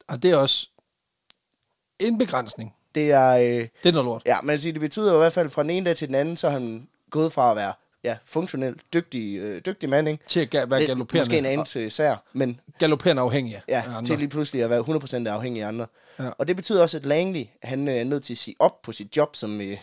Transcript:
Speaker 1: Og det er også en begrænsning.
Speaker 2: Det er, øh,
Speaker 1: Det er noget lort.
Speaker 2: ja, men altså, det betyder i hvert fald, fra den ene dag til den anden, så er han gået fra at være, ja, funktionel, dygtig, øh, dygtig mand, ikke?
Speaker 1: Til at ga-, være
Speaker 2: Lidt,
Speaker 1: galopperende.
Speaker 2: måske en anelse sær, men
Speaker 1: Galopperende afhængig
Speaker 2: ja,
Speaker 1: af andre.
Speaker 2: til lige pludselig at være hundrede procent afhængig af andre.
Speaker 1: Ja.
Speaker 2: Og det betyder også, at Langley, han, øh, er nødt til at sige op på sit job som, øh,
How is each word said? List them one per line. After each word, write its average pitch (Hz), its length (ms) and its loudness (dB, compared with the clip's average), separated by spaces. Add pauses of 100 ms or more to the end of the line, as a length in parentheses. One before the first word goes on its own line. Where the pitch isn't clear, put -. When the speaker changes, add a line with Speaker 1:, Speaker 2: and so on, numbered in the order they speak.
Speaker 1:
Og 127 160 -8
det 180 80 6
er 165 60 6
også - 300 2 (1300)
en 226 180 0
begrænsning. 127 560 -4 (220)
Speaker 2:
Det 151 160 2
er, 131 240 8
øh, 123 80 6
Speaker 1:
Det 120 260 0 (160)
er 175 60 6
noget 147 140 2
lort. 113 200 -4
Speaker 2:
ja, 120 160 2
men 139 80 -6
altså, 147 220 -2
det 156 80 -6
betyder 185 360 0
i - 20 8
hvert 160 160 6
fald, 160 160 0
fra 147 140 -2
den 151 60 -2
ene 180 160 -2
dag 170 100 2
til 151 120 -8
den 135 80 -2
anden, 156 220 0
så 175 100 -2
er 147 40 2
han 120 360 -6 (220)
gået 156 240 0
fra 123 180 4
at 107 40 2
være, 101 180 -4 (300)
ja, 117 220 -4
funktionel, 135 500 -6 (180)
dygtig, 113 440 -4
øh, 98 280 -8
dygtig 185 240 -6
mand, 151 200 4
ikke? 151 180 -6
Speaker 1:
Til 180 120 0
at 139 160 -2
ga-, 127 100 2
være 135 140 2
Speaker 2:
Lidt, 151 100 2
Speaker 1:
galopperende. 127 320 0
Speaker 2:
måske 131 160 2
en 139 80 2
anelse 135 440 -2
sær, 147 260 2 (180)
men 127 260 -2 (200)
Speaker 1:
Galopperende 156 420 2
afhængig 120 460 -2
Speaker 2:
ja, 120 200 0
Speaker 1:
af - 100 -12
andre. 117 80 -6
Speaker 2:
til 147 140 0
lige 143 100 -4
pludselig 143 340 -2
at 113 60 0
være 120 120 2
hundrede 151 180 -2
procent 123 280 -6
afhængig 110 360 -6
af 104 40 -6
andre. 113 200 -8 (320)
Speaker 1:
Ja. 131 180 -6
Speaker 2:
Og 143 100 -4
det 180 80 0
betyder 190 260 2
også, 165 160 2
at 139 80 -8
Langley, 160 400 0 (180)
han, 135 240 -4
øh, 135 80 -2
er 120 80 0
nødt 139 200 -4
til 120 100 -8
at 117 40 -8
sige - 220 -10
op - 220 4
på 117 100 -14
sit 107 260 -8
job 147 180 0
som, 104 260 -8
øh, 101 220 -8